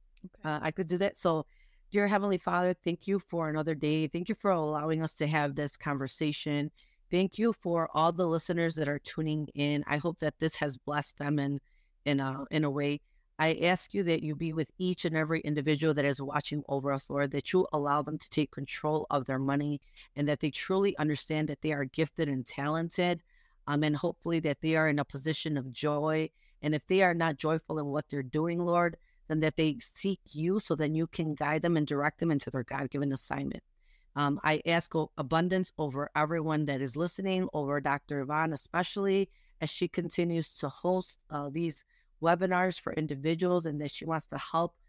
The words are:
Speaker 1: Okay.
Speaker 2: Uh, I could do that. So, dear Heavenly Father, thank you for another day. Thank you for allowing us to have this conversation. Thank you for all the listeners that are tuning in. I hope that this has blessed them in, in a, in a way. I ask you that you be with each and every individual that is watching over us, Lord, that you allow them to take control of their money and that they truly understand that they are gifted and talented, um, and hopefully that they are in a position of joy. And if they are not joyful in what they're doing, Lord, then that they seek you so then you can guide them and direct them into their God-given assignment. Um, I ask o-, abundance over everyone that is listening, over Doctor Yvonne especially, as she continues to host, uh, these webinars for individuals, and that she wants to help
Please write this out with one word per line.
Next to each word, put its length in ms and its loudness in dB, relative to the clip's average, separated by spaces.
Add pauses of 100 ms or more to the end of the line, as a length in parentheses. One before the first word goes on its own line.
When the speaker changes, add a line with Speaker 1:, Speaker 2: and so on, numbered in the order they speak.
(240)
Speaker 1:
Okay. 260 -10
Speaker 2:
Uh, 120 -2
I 80 0
could 180 -2
do 120 0
that. 180 0
So, 300 2 (420)
dear 180 2
Heavenly 300 2
Father, 460 2
thank 240 -2
you 100 4
for 320 -4
another 240 0
day. 340 2
Thank 220 -4
you 60 -2
for 160 2
allowing 500 0
us 140 -4
to 100 -2
have 300 2
this 200 -4
conversation. 920 -2 (400)
Thank 280 2
you 140 4
for 420 -2
all 200 4
the 140 2
listeners 480 0
that 120 -2
are 120 -2
tuning 560 -4
in. 320 2
I 100 0
hope 220 -4
that 200 -2
this 180 0
has 200 -2
blessed 400 -6
them 220 0
in, 200 0 (460)
in 160 2
a, 300 -4
in 120 2
a 60 2
way. 320 -2 (360)
I 260 2
ask 300 0
you 100 0
that 200 0
you 120 -4
be 180 -4
with 240 -2
each 260 -2
and 140 0
every 240 0
individual 540 2
that 100 2
is 160 0
watching 480 -4
over 240 0
us, 160 -6
Lord, 220 0
that 200 -4
you 220 4
allow 300 2
them 140 -6
to 120 -12
take 220 0
control 580 -2
of 160 0
their 140 -2
money 420 -2 (340)
and 140 0
that 100 0
they 120 0
truly 460 0
understand 520 0
that 120 -8
they 120 0
are 120 -2
gifted 440 -2
and 160 -4
talented, 760 -2 (460)
um, 160 2
and 140 2
hopefully 440 -2
that 200 0
they 160 2
are 100 4
in 120 2
a 40 0
position 540 -4
of 160 -6
joy. 560 0 (320)
And 120 0
if 140 -2
they 140 6
are 140 6
not 220 2
joyful 420 0
in 80 -2
what 220 -2
they're 140 -2
doing, 400 0
Lord, 320 2 (320)
then 140 0
that 160 2
they 220 2
seek 400 -4 (120)
you 280 0
so 160 0
then 200 2
you 120 0
can 280 -4
guide 260 0
them 140 4
and 120 2
direct 320 0
them 120 2
into 200 0
their 120 -2
God-given 480 -4
assignment. 520 -6 (520)
Um, 280 0
I 220 2
ask 280 0
o-, 240 0
abundance 600 0
over 380 -4
everyone 500 0
that 160 -2
is 160 -4
listening, 560 0
over 260 0
Doctor 400 -2
Yvonne 320 0
especially, 800 0 (320)
as 80 -2
she 180 -2
continues 680 -2
to 120 -6
host, 500 -2 (120)
uh, 200 -6
these 360 -4 (360)
webinars 580 2
for 140 -6
individuals, 720 0
and 140 -2
that 100 -4
she 140 -10
wants 240 -2
to 100 -8
help 380 -2 (140)